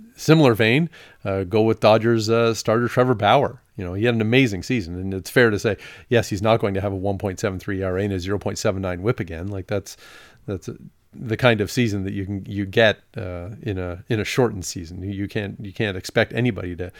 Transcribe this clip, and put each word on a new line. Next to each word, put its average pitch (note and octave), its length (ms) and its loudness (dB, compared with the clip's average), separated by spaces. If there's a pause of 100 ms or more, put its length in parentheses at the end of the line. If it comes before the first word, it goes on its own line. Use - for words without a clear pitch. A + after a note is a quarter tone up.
(180)
similar D3 360 6
vein, A#2 360 2 (340)
uh, G2 220 -2
go G#2+ 160 2
with A2 180 2
Dodgers, A2 500 4
uh, A2+ 240 2
starter A#2 360 0
Trevor B2+ 240 2
Bauer. A2+ 480 2 (160)
You G2 80 -6
know, F2 80 -6
he G2+ 100 -2
had A#2+ 100 4
an A2+ 60 0
amazing A2 440 2
season, F2+ 360 -4
and F#2+ 140 -6
it's F#2+ 160 -8
fair A#2+ 200 6
to G#2 80 2
say, G2+ 200 0 (320)
yes, A#2 180 2
he's F#2+ 140 -4
not A2 180 4
going G2+ 140 -2
to F#2+ 80 -2
have G2+ 100 -4
a G2 60 -4
one G2 200 -4
point F#2+ 220 -6
seven G2 180 -2
three F#2+ 220 -6
E F#2+ 40 -4
R F#2 140 -2
A G2 60 0
and G2+ 80 -2
a F#2+ 80 -2
zero F#2+ 180 -4
point G2 200 -6
seven G2 240 -2
nine F2+ 200 -4
whip A#2 200 -2
again. E2+ 260 -8
Like, G2 200 -8
that's, - 280 -6 (500)
that's G2 240 -8 (440)
the A2 240 -6
kind A#2 240 4
of F#2+ 100 -2
season G#2 320 0
that G2 80 -6
you G2 140 -6
can, G2 200 -8
you G2+ 200 -6
get, G#2 340 4 (160)
uh, F2+ 360 -10 (100)
in G2 160 -4
a, F2+ 320 -6
in A2+ 100 0
a G2 60 -2
shortened A#2 400 0
season. F2 360 -12
You, F#2+ 100 -6
you G2 180 -6
can't, G2 320 -8
you G2+ 100 -12
can't G#2 240 -2
expect - 380 0
anybody F#2+ 420 -2
to, F2 240 -10